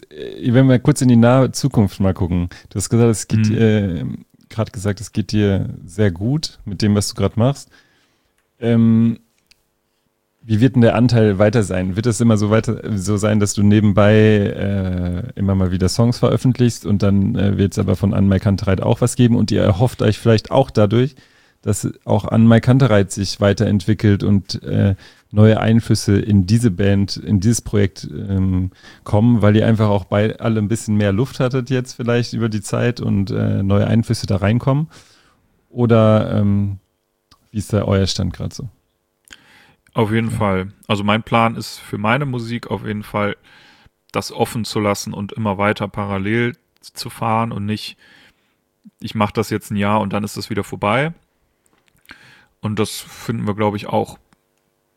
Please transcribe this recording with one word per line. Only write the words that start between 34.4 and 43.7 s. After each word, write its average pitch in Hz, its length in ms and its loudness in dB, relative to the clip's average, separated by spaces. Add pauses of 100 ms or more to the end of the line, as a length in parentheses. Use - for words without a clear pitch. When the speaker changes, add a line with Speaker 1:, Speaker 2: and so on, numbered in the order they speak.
Speaker 1:
Oder, 110 640 2
ähm, 101 460 0 (720)
wie 110 60 -6
ist - 160 -6
da 101 100 2
euer 98 240 2
Stand 92 240 -4
grad - 220 -10
so? - 160 -12 (1200)
Speaker 2:
Auf 107 180 0
jeden 113 180 -2
Speaker 1:
Ja. 110 80 -6
Speaker 2:
Fall. 98 300 -2 (200)
Also 101 160 -2
mein 104 200 0
Plan 117 320 0
ist - 240 -14
für - 180 -12
meine 113 280 -2
Musik 120 440 -8
auf 113 160 -6
jeden 107 180 -6
Fall, 104 320 -4 (760)